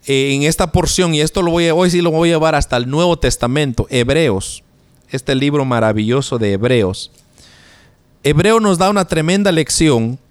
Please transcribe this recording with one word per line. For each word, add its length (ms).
eh, 280
en 100
esta 300
porción, 420
y 60
esto 200
lo 100
voy 160
a, 60
hoy 180
sí 100
lo 100
voy 180
a 40
llevar 220
hasta 200
el 140
Nuevo 280
Testamento, 720
Hebreos, 720
este 240
libro 300
maravilloso 760
de 140
Hebreos. 580
Hebreo 360
nos 180
da 120
una 160
tremenda 480
lección 680